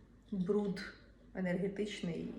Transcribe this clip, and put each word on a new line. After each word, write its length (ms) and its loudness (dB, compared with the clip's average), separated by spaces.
бруд 640 2
енергетичний 1040 0